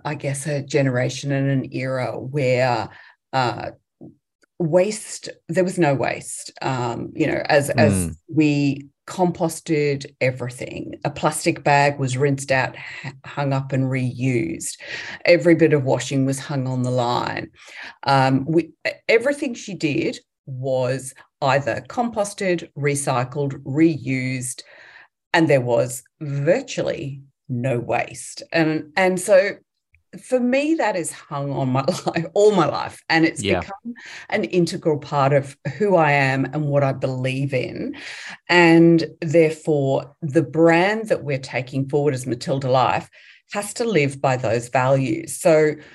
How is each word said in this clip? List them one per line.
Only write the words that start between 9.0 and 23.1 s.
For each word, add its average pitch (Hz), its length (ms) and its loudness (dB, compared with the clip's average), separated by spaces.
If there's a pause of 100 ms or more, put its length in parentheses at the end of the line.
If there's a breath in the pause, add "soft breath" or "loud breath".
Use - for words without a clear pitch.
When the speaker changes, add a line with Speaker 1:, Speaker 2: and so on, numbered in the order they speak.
Speaker 1:
composted 165 1000 -2 (140)
everything. 127 800 -6
A 139 80 -2
plastic 160 520 -2
bag 143 360 4
was 127 180 -2
rinsed 139 340 0
out, 127 240 0 (280 loud breath)
h-, 131 100 -12 (100)
hung 139 300 -4
up 135 180 -4
and 135 140 0
reused. 127 920 -2 (460 loud breath)
Every 170 280 6
bit 156 200 6
of 139 100 2
washing 135 420 0
was 135 140 -2
hung 131 280 -4
on 127 160 -2
the 123 80 -2
line. 120 600 -2 (520 loud breath)
Um, 135 420 4
we, 160 260 0 (360)
everything 240 460 2
she 202 220 -12
did 151 420 -2 (300)
was 131 640 -4 (280 loud breath)
either 131 460 0
composted, 202 920 -4
recycled, 139 840 -2